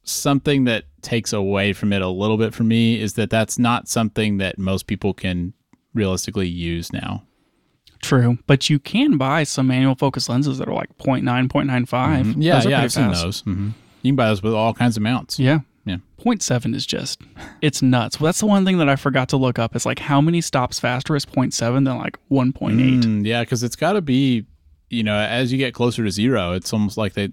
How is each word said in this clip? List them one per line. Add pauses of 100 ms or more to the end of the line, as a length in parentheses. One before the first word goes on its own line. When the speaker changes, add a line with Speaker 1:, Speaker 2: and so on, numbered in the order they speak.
Speaker 1:
something
that (160)
takes
away
from
it
a
little
bit
for
me
is
that
that's
not
something
that
most
people
can (400)
realistically
use
now. (800)
Speaker 2:
True, (100)
but
you
can
buy
some
manual
focus
lenses
that
are,
like,
point
nine,
point
nine
five.
Speaker 1:
Mm-hmm.
Yeah,
Speaker 2:
Those
are
Speaker 1:
yeah,
Speaker 2:
pretty
Speaker 1:
I've
seen
Speaker 2:
fast.
Speaker 1:
those.
Mm-hmm. (340)
You
can
buy
those
with
all
kinds
of
mounts.
Speaker 2:
Yeah. (260)
Speaker 1:
Yeah. (200)
Speaker 2:
Point
seven
is
just, (400)
it's
nuts.
Well,
that's
the
one
thing
that
I
forgot
to
look
up
is,
like,
how
many
stops
faster
is
point
seven
than,
like, (100)
one
point
eight?
Speaker 1:
Mm,
yeah,
'cause
it's
gotta
be, (440)
you
know,
as
you
get
closer
to
zero,
it's
almost
like
they,